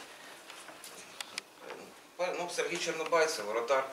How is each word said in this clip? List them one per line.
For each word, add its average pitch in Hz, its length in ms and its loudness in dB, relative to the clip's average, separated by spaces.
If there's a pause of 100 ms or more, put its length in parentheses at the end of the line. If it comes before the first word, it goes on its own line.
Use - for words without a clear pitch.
(1700)
Е, - 60 -10 (420)
пер-, 175 220 2
ну, 175 180 -2
Сергій 160 200 2
Чорнобайцев, 160 720 4
воротар. 120 460 4